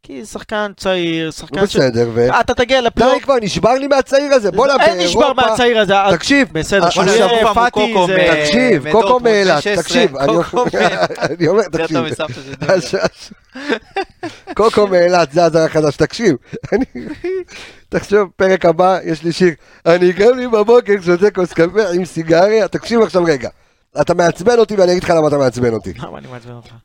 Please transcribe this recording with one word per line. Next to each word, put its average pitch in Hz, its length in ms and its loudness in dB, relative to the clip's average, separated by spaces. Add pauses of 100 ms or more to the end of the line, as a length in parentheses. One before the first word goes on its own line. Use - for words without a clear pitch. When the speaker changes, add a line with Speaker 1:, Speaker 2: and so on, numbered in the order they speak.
(120)
Speaker 1:
כי 247 140 -16
שחקן 208 520 -10
צעיר, 165 540 -4
שחקן - 280 -10
Speaker 2:
נו, 202 80 2
Speaker 1:
ש-, - 80 -6
Speaker 2:
בסדר, 120 380 0
ו-, 120 260 2
Speaker 1:
אתה 240 140 -2
תגיע 254 280 0
לפלייאוף. 233 360 2
Speaker 2:
די 269 60 -6
כבר, 269 180 0
נשבר 214 320 0
לי 269 140 -2
מהצעיר 277 460 0
הזה, 208 180 2
בואנה, 269 340 2
Speaker 1:
אין 320 120 2
נשבר 175 240 -2
Speaker 2:
באירופה. 262 280 2
Speaker 1:
מהצעיר 233 300 2
הזה, 196 220 2
אז 196 120 2
Speaker 2:
תקשיב, 277 380 2
Speaker 1:
בסדר, 175 340 0
Speaker 2:
עכשיו, 175 200 0
Speaker 3:
בואנה, 208 120 2
Speaker 1:
אה, 226 140 2
Speaker 3:
לא 233 60 2
פעם 220 100 2
הוא 208 60 0
Speaker 1:
פאטי 233 180 2 (220)
Speaker 3:
קוקו 185 140 2
Speaker 1:
זה 185 100 0
Speaker 3:
מ-, 170 180 2 (100)
Speaker 2:
תקשיב, 202 460 0
קוקו 208 80 4
Speaker 3:
מדורטמונד, 240 240 0
Speaker 2:
מאילת, 196 400 2
Speaker 3:
שש 202 40 -4
עשרה, 190 160 -2
Speaker 2:
תקשיב, 170 340 0
אני 143 160 0
Speaker 3:
קוקו 170 260 -2
Speaker 2:
אומר, 247 140 -2
Speaker 3:
מאילת. 185 460 -2
Speaker 2:
<laughs> - 120 -4
אני 170 160 -2
אומר, 196 140 2
Speaker 3:
זה 180 80 -4
Speaker 2:
תקשיב. 160 280 -4
Speaker 3:
אתה 165 100 -2
מסבתא 151 260 -8
של 139 260 -16
דודו. 151 140 0
Speaker 2:
אז, 190 280 -2
אז, - 280 -8 (1300)
קוקו 208 320 2
מאילת, 175 440 2
זה 170 140 2
הזר 160 140 2
החדש, 156 360 0
תקשיב, 160 400 0 (380)
אני, 247 120 0 (1040)
תחשוב, 196 460 0
פרק 190 300 0
הבא, 180 380 2
יש 160 200 -6
לי 170 80 -2
שיר, 175 220 2 (320)
אני 180 280 4
קם 226 240 4
לי 247 100 -6
בבוקר, 214 460 2 (120)
שותה 175 260 2
כוס 180 220 -4
קפה 180 400 0
עם 180 120 -2
סיגריה, 170 640 2
תקשיב 226 340 -2
עכשיו 180 220 2
רגע, 135 260 -2 (520)
אתה 170 120 0
מעצבן 185 460 0
אותי 214 160 -2
ואני 180 160 4
אגיד 180 120 0
לך - 60 -8
למה 160 180 2
אתה 143 100 0
מעצבן 123 360 0
אותי. 98 240 -8
Speaker 1:
למה 170 200 -14
אני 139 140 -20
מעצבן 120 220 -18
אותך? 120 160 -20 (160)